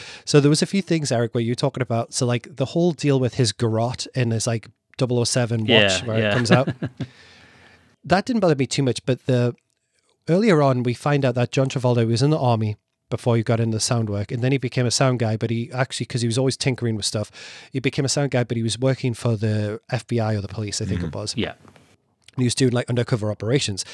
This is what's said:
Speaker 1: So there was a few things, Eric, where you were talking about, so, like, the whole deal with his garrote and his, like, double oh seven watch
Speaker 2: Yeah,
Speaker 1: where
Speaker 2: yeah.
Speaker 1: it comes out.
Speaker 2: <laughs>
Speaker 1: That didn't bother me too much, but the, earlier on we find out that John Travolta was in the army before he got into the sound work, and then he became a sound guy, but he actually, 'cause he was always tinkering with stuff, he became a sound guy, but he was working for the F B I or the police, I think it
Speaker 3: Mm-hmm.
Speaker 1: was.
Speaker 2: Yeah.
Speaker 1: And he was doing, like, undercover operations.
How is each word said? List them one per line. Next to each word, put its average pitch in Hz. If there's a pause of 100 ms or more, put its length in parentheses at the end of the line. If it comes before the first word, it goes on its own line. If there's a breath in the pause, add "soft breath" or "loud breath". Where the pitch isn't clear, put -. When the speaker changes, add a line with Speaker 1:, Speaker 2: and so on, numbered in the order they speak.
(240 loud breath)
Speaker 1:
So 147
there 143
was 156
a 175
few 196
things, 156
Eric, 117
where 120
you 117
were -
talking 131
about, 117
so, -
like, 120
the 135
whole 170
deal 139
with 123
his 117
garrote 113
and 120
his, 113
like, 117 (300)
double 123
oh 117
seven 117
watch 107
Speaker 2:
Yeah, 101
Speaker 1:
where 110
Speaker 2:
yeah. 110
Speaker 1:
it 101
comes 123
out. 135
Speaker 2:
<laughs> - (1300 loud breath)
Speaker 1:
That 180
didn't 233
bother 175
me 135
too -
much, 127
but 127
the, 123 (720)
earlier 180
on 127
we 120
find 147
out 123
that 123
John 131
Travolta 120
was 117
in 147
the 156
army 113 (340)
before -
he 117
got 113
into 113
the 104
sound 113
work, 101
and 117
then 127
he 139
became 123
a 117
sound 127
guy, 110
but 110
he 117
actually, 127
'cause 120
he 120
was 110
always 131
tinkering 120
with 98
stuff, - (420 loud breath)
he 135
became 139
a 131
sound 143
guy, 123
but 117
he 117
was 110
working 131
for 117
the 107 (100)
F 127
B 120
I 110
or 104
the 98
police, 104
I 113
think 90
it 85
Speaker 3:
Mm-hmm. 90
Speaker 1:
was. 107
Speaker 2:
Yeah. 95 (840)
Speaker 1:
And 131
he 127
was 117
doing, 127
like, 123
undercover 117
operations. 104